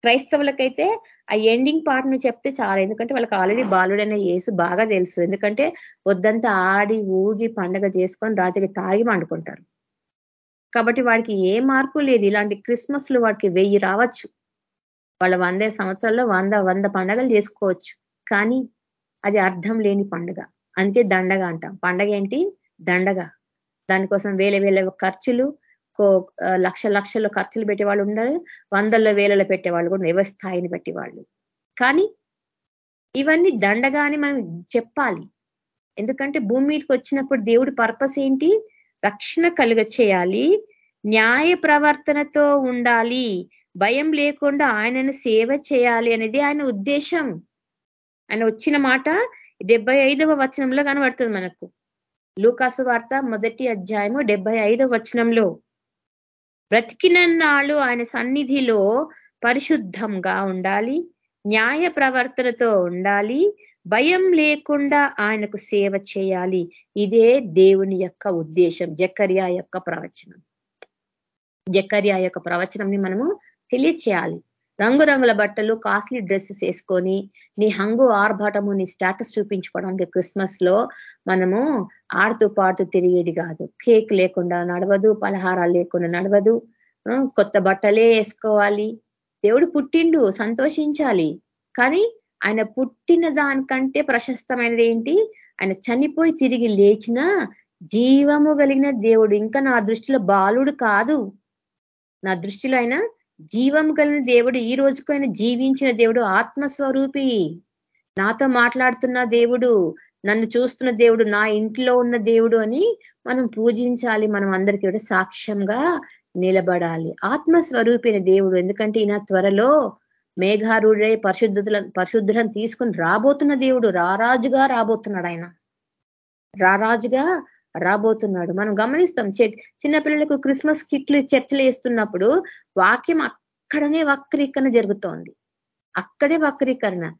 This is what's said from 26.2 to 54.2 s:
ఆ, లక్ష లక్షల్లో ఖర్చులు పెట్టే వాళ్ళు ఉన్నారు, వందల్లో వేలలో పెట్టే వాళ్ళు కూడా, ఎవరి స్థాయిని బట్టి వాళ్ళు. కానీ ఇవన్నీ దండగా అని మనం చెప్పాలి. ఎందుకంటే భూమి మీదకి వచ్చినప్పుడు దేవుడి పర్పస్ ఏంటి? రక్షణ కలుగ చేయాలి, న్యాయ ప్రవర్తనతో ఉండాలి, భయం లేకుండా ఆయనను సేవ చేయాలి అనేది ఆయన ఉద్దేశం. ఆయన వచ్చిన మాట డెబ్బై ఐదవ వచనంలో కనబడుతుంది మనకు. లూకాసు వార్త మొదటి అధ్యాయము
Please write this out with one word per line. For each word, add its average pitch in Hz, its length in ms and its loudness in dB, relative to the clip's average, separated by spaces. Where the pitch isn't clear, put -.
ఆ, 185 100 0
లక్ష 185 320 -2
లక్షల్లో 202 480 -2
ఖర్చులు 214 300 -4
పెట్టే 202 180 -2
వాళ్ళు 202 200 0
ఉన్నారు, 233 420 -4
వందల్లో 214 380 2
వేలలో 202 340 2
పెట్టే 185 240 -4
వాళ్ళు 170 200 -2
కూడా, 185 180 -2
ఎవరి 180 160 2
స్థాయిని 180 440 -6
బట్టి 170 240 -10
వాళ్ళు. 120 340 -14
కానీ 311 360 0
ఇవన్నీ 311 360 2
దండగా 240 500 0
అని 294 160 -2
మనం 240 440 -4
చెప్పాలి. 233 480 -4
ఎందుకంటే 269 420 -6
భూమి 247 280 0
మీదకి 302 260 -2
వచ్చినప్పుడు 269 480 -2
దేవుడి 233 300 2
పర్పస్ 269 480 -2
ఏంటి? 311 480 0
రక్షణ 262 420 -2
కలుగ 240 320 2
చేయాలి, 220 880 0
న్యాయ 233 480 2
ప్రవర్తనతో 294 1040 2
ఉండాలి, 240 920 0
భయం 254 340 0
లేకుండా 285 560 0
ఆయనను 247 440 -2
సేవ 247 500 0
చేయాలి 233 400 2
అనేది 220 280 -2
ఆయన 294 220 -2
ఉద్దేశం. 269 800 -4
ఆయన 220 140 -2
వచ్చిన 226 320 0
మాట 262 320 0
డెబ్బై 233 340 2
ఐదవ 277 460 2
వచనంలో 269 400 -2
కనబడుతుంది 262 500 -2
మనకు. 185 380 -8
లూకాసు 254 440 0
వార్త 247 400 -2
మొదటి 226 440 -4
అధ్యాయము 208 540 -4